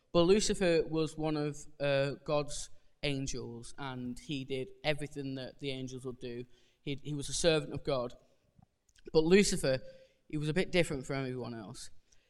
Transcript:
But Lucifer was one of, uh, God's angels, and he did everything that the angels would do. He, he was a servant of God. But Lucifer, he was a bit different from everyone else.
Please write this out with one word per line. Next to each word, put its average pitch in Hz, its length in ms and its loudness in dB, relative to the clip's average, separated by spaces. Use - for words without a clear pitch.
But 170 120 8
Lucifer 185 600 6
was 156 320 -2
one 156 200 0
of, 147 200 -2
uh, 139 360 2
God's 147 440 -2
angels, 123 720 -4
and 127 420 -6
he 135 240 -6
did 131 240 -6
everything 143 520 -4
that 131 260 -10
the 139 100 -4
angels 131 340 -8
would 123 140 -8
do. 123 240 -8
He, 143 180 -4
he 147 120 -6
was 139 160 -6
a 139 40 -8
servant 156 400 4
of 139 120 -6
God. 123 280 0
But 160 100 8
Lucifer, 165 560 4
he 151 100 -6
was 151 120 -2
a 156 40 2
bit 175 180 0
different 165 340 2
from 139 140 -2
everyone 127 340 -4
else. 113 360 -12